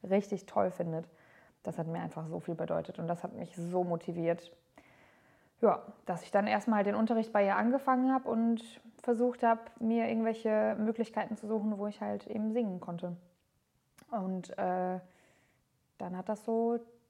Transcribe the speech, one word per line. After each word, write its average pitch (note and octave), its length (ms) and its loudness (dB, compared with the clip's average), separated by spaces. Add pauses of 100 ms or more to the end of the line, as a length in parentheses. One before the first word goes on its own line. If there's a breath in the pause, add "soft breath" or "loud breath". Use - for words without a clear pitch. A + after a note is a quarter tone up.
richtig G3+ 380 2
toll F#3+ 260 2
findet, E3 380 -4 (540 soft breath)
das D#3+ 140 -6
hat D#3+ 100 -2
mir E3 120 -4
einfach D#3+ 280 -8
so E3+ 120 -6
viel E3+ 160 -6
bedeutet. E3 420 -4
Und E3+ 100 -6
das E3+ 160 -2
hat - 100 -8
mich F3 220 -10
so F3+ 280 0
motiviert, E3+ 680 -2 (1080 soft breath)
ja, G3+ 220 4 (240)
dass F3 160 -4
ich - 80 -16
dann G3+ 160 4
erstmal G#3 380 2
den G3+ 100 2
Unterricht A3 400 2
bei G#3 100 6
ihr G3 140 4
angefangen C4 560 4
habe C4 160 0
und A3+ 340 2 (380)
versucht A#3+ 400 2
habe, A3+ 200 4 (180)
mir A3+ 280 2
irgendwelche A3 720 2
Möglichkeiten A3 560 -2
zu G#3+ 120 -12
suchen, G#3+ 320 0
wo G#3 80 -2
ich G#3 120 -8
halt G#3 280 -4
eben A3 260 -2
singen G#3 260 -2
konnte. F3 380 -6 (920)
Und, F#3 460 -4
äh, F#3 420 0 (1000 soft breath)
dann F3+ 180 -8
hat F#3 140 -6
das G#3 160 -4
so A3+ 340 2 (300)